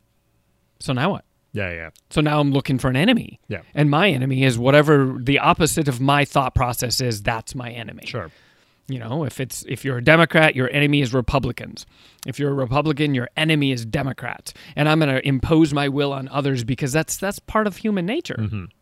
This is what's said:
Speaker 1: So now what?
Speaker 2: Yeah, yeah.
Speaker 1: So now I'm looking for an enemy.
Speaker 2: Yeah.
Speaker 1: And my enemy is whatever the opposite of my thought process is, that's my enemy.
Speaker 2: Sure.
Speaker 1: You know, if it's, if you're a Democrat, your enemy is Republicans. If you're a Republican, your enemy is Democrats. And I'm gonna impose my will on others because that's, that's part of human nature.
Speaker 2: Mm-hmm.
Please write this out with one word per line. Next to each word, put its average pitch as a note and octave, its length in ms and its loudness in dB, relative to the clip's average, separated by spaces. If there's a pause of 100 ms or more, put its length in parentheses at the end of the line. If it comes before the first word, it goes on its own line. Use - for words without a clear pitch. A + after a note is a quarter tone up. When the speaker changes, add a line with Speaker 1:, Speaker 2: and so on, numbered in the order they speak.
(800)
Speaker 1:
So - 140 -6
now C#3+ 180 0
what? - 120 -10 (280)
Speaker 2:
Yeah, G2 200 -6
yeah. E2 180 -12 (200)
Speaker 1:
So E3 120 -2
now D3+ 180 2
I'm C#3+ 100 2
looking C3+ 260 0
for B2+ 140 0
an B2+ 60 0
enemy. A3+ 500 0
Speaker 2:
Yeah. G2 140 -8 (120)
Speaker 1:
And D3 160 2
my D#3 220 4
enemy C3 320 0
is B2+ 160 2
whatever C#3 640 4
the C3+ 180 2
opposite D#3+ 480 2
of B2 140 -2
my C#3 240 2
thought C3 320 0
process B2 440 -2
is, A2+ 220 -2
that's A2+ 320 -4
my B2 160 -10
enemy. A#2 360 -14
Speaker 2:
Sure. F2+ 260 -10 (560)
Speaker 1:
You C3 100 -6
know, B2+ 260 -6
if - 140 -8
it's, - 300 -8
if - 160 -8
you're C3 140 -4
a A#2+ 60 -4
Democrat, D#3+ 520 4
your B2+ 160 2
enemy D3 300 2
is A#2+ 120 -2
Republicans. B2+ 720 -4 (400)
If B2+ 140 -8
you're C#3+ 100 0
a C#3 40 -2
Republican, C#3+ 600 0
your B2 220 -2
enemy D#3 340 2
is A#2 160 -4
Democrats. C3 640 -6 (220)
And D3 140 2
I'm D#3 100 4
gonna C#3 240 2
impose C#3+ 500 4
my D3 160 0
will C#3 240 -2
on C3+ 160 -8
others C3+ 360 -2
because B2+ 280 -4
that's, D#3 240 -2
that's G3+ 220 -6
part G#3+ 300 -2
of F3+ 80 -10
human G3+ 300 -2
nature. C#4 320 -6
Speaker 2:
Mm-hmm. G#2+ 260 -4 (180)